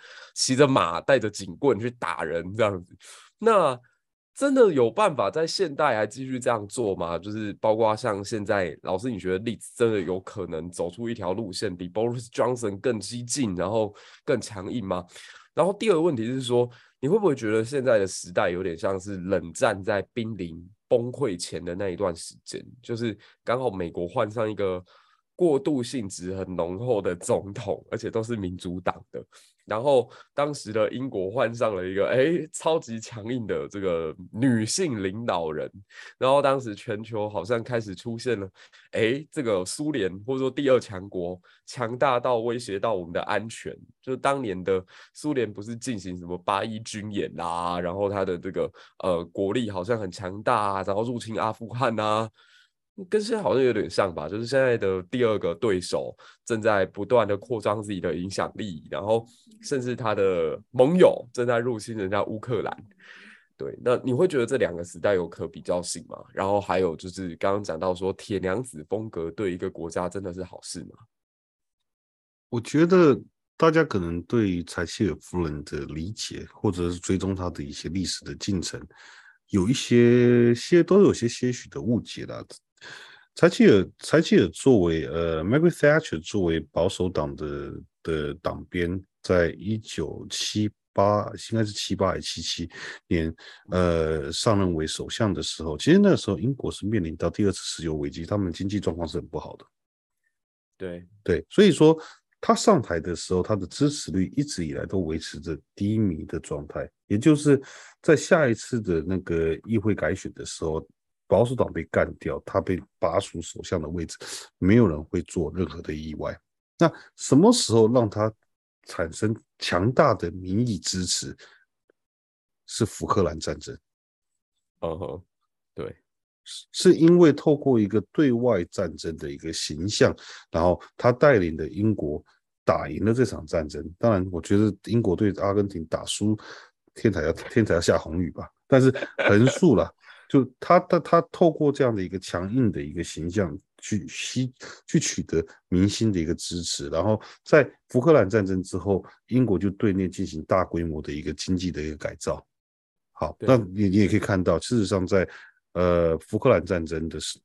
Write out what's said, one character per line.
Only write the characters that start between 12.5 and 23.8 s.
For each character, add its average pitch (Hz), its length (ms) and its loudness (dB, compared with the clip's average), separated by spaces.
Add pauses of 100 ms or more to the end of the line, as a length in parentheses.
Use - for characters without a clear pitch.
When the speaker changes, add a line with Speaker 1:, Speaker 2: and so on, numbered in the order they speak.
Speaker 1:
更 117 180 -2
激 110 240 -8
进， 120 320 -2
然 87 160 -2
后 107 240 0 (300)
更 131 160 0
强 98 320 -10
硬 110 140 -6
吗？ 90 200 -4 (480)
然 160 140 2
后 202 60 0
第 220 160 -2
二 196 40 6
个 156 80 4
问 165 140 2
题 110 100 -4
是 131 160 -4
说， 123 280 2 (320)
你 131 80 -2
会 214 100 4
不 208 60 0
会 147 100 2
觉 113 160 -4
得 110 140 2
现 135 180 -4
在 120 160 4
的 98 80 0
时 - 240 -10
代 101 180 2
有 90 140 -4
点 85 140 -4
像 98 200 -4
是 98 200 -10
冷 87 340 -2
战 101 320 0
在 101 180 0 (120)
濒 110 240 -6
临 85 280 -10 (220)
崩 120 240 0
溃 123 260 -4
前 85 240 -10
的 87 140 -6
那 98 140 -6
一 87 80 -6
段 90 180 -2
时 - 180 -16 (120)
间？ - 200 -12 (160)
就 117 140 -8
是 113 220 -6 (260)
刚 120 160 -2
好 127 100 -2
美 92 220 -6